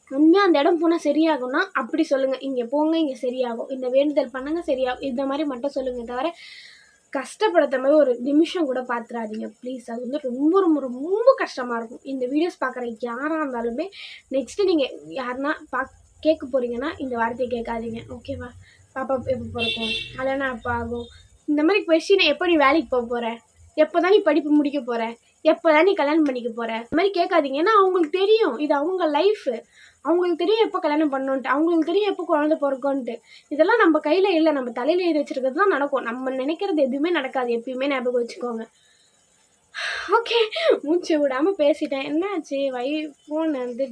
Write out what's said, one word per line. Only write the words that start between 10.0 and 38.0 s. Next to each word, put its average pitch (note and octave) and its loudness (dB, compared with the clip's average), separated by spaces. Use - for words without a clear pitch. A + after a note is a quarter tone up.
வந்து B3+ -6
ரொம்ப, C#4+ 2
ரொம்ப, D#4+ 4
ரொம்ப E4+ 2
கஷ்டமா B3 -4
இருக்கும். A#3 -8
இந்த C4+ -6
வீடியோஸ் D4+ -2
பாக்குற B3 -6
யாரா C#4 -4
இருந்தாலுமே B3 -4
நெக்ஸ்ட் C4+ -2
நீங்க D#4 2
யாருன்னா C4+ -4
பா-, C4 -4
கேட்க D#4 2
போறீங்கன்னா B3 -4
இந்த C4 -6
வார்த்தையை A#3 -4
கேட்காதீங்க. A#3 -8
ஓகேவா? B3 -10
பாப்பா C4 -4
எப்போ C4 -2
பிறக்கும், A3+ -4
கல்யாணம் C4+ -4
எப்போ A#3+ -6
ஆகும், A#3 -6
இந்த D4 2
மாதிரி F4 4
கொஸ்டினை, E4+ 4
"எப்போ D4+ 2
நீ F4 4
வேலைக்கு C#4+ 4
போக A#3+ 0
போற, A#3 -6
எப்போ D#4 2
தான் F4+ 4
நீ G#4 8
படிப்பு D4+ 2
முடிக்க D4 2
போற, A#3 -4
எப்போ D#4+ 4
தான் D#4 6
நீ G4 4
கல்யாணம் D#4 2
பண்ணிக்க B3 -2
போற", A3+ -6
இந்த C#4+ -2
மாதிரி F#4+ 2
கேட்காதீங்க. E4 2
ஏன்னா F4 2
அவங்களுக்கு F#4 2
தெரியும் G4 2
இது D4+ 0
அவங்க E4+ 0
லைஃப், E4+ 2
அவங்களுக்கு F4 0
தெரியும் G#4+ 4
எப்போ F#4 -4
கல்யாணம் D4+ 0
பண்ணணுன்ட்டு, C4+ -2
அவங்களுக்கு D#4+ 2
தெரியும் G4 0
எப்போ F#4 -4
குழந்தை D4+ 2
பிறக்கும்ன்ட்டு. C4+ -2
இதெல்லாம் E4+ 4
நம்ம E4 6
கையில D#4+ 2
இல்ல, D#4+ 2
நம்ம B3+ -4
தலையில D#4+ 0
எழுதி D#4 2
வச்சிருக்கிறது C4 -4
தான் F#4+ 2
நடக்கும். C#4+ 0
நம்ம B3+ -6
நினைக்கிறது D#4 -2
எதுவுமே C#4 0
நடக்காது, C4 -2
எப்பயுமே B3+ -4
ஞாபகம் B3 -2